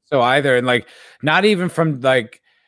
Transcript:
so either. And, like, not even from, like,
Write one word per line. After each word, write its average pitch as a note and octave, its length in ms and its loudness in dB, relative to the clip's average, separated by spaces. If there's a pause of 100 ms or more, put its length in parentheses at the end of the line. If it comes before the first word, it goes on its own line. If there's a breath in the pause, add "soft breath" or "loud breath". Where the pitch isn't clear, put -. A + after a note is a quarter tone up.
so C#3 160 0
either. C3+ 360 2
And, B2 80 -2
like, B2 220 -2 (340 loud breath)
not E3 240 0
even F#3 240 0
from, D#3 320 -2
like, B2+ 400 -2 (260)